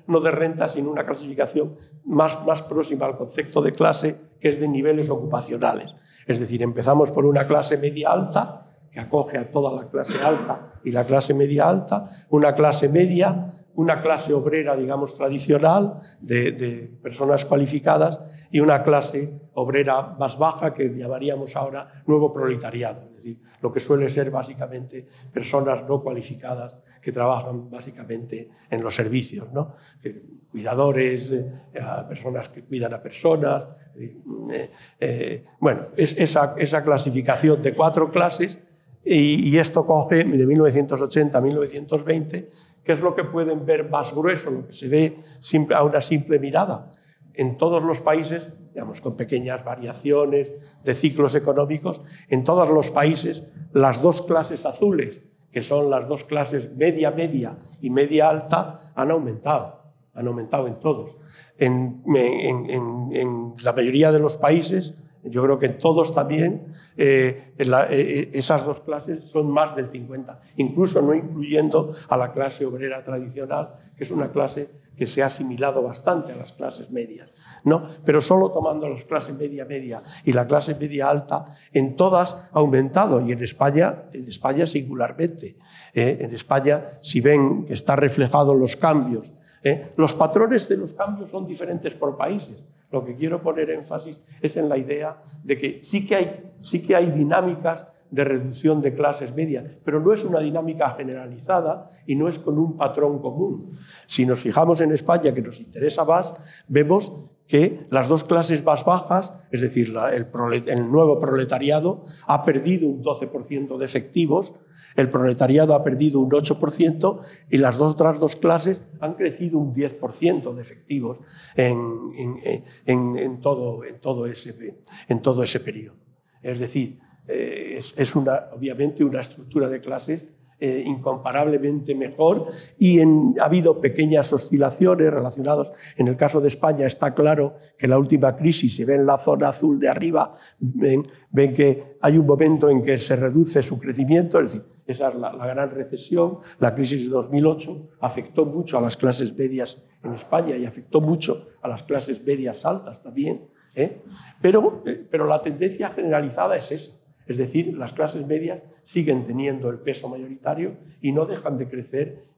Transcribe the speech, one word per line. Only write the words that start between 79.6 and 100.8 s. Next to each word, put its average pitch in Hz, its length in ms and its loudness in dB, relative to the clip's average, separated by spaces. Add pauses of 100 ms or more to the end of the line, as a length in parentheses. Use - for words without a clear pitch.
media 127 380 -10 (240)
y 131 80 4
la 120 140 2
clase 147 260 2
media 143 360 -2
alta, 147 360 0 (260)
en 135 240 2
todas 180 560 2
ha 156 80 2
aumentado, 139 600 4
y 120 100 -2
en 120 120 -6
España, 143 680 0
en 127 140 -14
España 135 400 -2
singularmente, 139 880 -4 (380)
¿eh? 131 260 2
En 117 140 -8
España, 139 680 0
si - 200 -2
ven 139 440 4
que - 80 -10
están - 260 0
reflejados 139 580 4
los 127 180 2
cambios, 127 580 0 (300)
¿eh? 139 340 -2
Los 156 180 4
patrones 214 520 2
de 196 100 2
los 185 160 -8
cambios 202 360 -6
son 190 160 -8
diferentes 170 480 -8
por 139 240 -4
países. 175 460 -6 (280)
Lo 127 140 -4
que 123 100 -10
quiero 160 260 -4
poner 156 280 -2
énfasis 156 500 -10 (220)
es 151 160 -2
en 156 100 0
la 143 100 0
idea 147 460 -6 (220)
de 135 120 0
que 139 240 -6
sí 196 240 -4
que 214 100 0
hay, - 440 -2
sí - 260 -6
que 190 80 2
hay 175 160 4
dinámicas 165 800 0 (220)
de 139 160 0
reducción 135 560 0
de 135 120 0
clases 143 400 -2
medias, 151 300 -4 (220)
pero 151 160 0
no 180 100 4
es 214 140 0
una 170 160 0
dinámica 156 480 -2